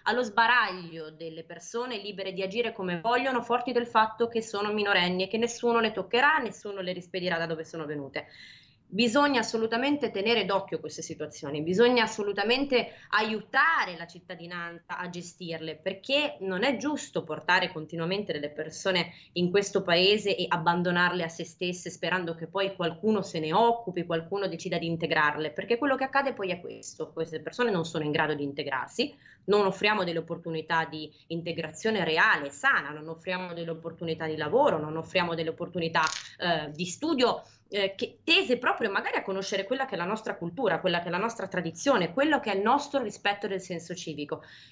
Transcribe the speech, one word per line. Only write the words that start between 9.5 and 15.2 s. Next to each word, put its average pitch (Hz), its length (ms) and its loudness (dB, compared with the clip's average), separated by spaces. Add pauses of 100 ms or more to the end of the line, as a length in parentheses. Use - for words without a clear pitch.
tenere 202 340 2
d'occhio 190 340 0
queste 160 220 -10
situazioni, 151 600 -6
bisogna 233 400 6
assolutamente 220 920 0 (160)
aiutare 220 880 2
la 170 80 -10
cittadinanza 170 920 -12
a 180 100 -8
gestirle, 160 640 -8